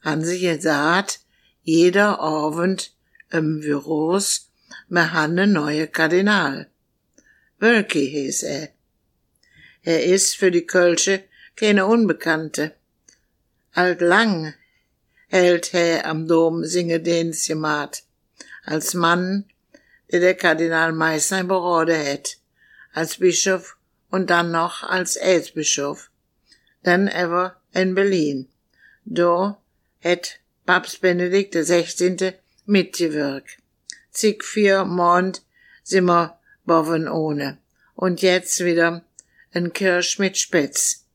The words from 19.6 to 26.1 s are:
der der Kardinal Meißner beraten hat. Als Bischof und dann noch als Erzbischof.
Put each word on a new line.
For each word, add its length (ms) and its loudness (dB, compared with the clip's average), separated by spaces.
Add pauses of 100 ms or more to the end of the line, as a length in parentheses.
der 80 2
der 160 4
Kardinal 560 0
Meißner 500 -2
beraten 720 0
hat. 240 -10 (560)
Als 240 -6
Bischof 600 0 (340)
und 200 -2
dann 220 2
noch 320 -4
als 320 -4
Erzbischof. 960 -2 (720)